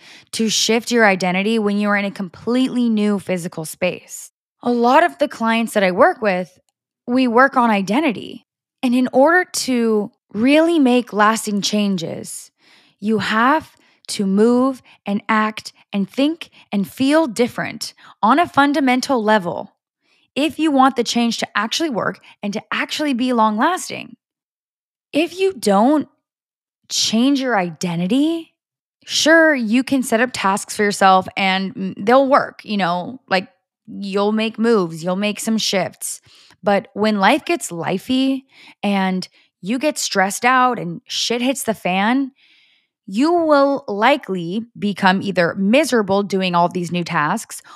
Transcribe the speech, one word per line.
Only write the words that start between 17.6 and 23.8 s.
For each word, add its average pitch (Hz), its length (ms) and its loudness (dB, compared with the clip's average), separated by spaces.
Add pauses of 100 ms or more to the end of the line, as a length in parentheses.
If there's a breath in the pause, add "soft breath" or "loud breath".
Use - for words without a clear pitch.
on 240 160 4
a 339 100 2
fundamental 269 720 2
level 196 500 0 (640)
if 294 240 -2
you 311 140 0
want 269 240 4
the 240 80 -2
change 233 340 -2
to - 180 -6
actually 220 320 -4
work 196 320 -6 (220 soft breath)
and 202 100 -6
to 196 100 -8 (100)
actually 294 420 -4
be 254 180 -2
long-lasting. 220 840 -2 (960)